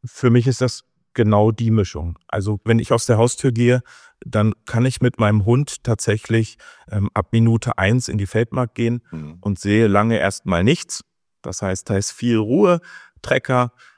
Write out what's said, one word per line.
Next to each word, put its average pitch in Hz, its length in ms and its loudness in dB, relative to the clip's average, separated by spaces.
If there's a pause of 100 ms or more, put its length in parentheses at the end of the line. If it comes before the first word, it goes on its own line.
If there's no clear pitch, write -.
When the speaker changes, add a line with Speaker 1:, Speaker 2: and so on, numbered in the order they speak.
Speaker 1:
Für - 240 -2
mich 120 160 4
ist 131 160 0
das - 220 -2 (320)
genau 107 340 4
die 113 220 -2
Mischung. 87 560 -2
Also 101 380 -4
wenn 113 120 2
ich - 140 -2
aus 117 160 0
der 113 100 4
Haustür 120 340 2
gehe, 120 300 2 (420)
dann 107 300 0 (140)
kann 120 180 0
ich 131 160 -4
mit 123 180 0
meinem 107 260 2
Hund 127 380 0
tatsächlich, 110 720 -2 (320)
ähm, 101 260 -2
ab 104 160 -2
Minute 113 480 2
eins 110 300 0
in 101 100 -4
die 98 80 -4
Feldmark 117 480 -4
gehen 120 340 -2
Speaker 2:
Mhm. 78 320 -14
Speaker 1:
und 101 160 -4
sehe 107 300 2
lange 104 320 2
erstmal 90 440 -2
nichts. - 400 -2 (380)
Das - 220 -12
heißt, 95 260 -6
da 101 80 0
ist - 140 -4
viel 120 260 -2
Ruhe, 165 420 2 (440)
Trecker, 127 500 -2 (240)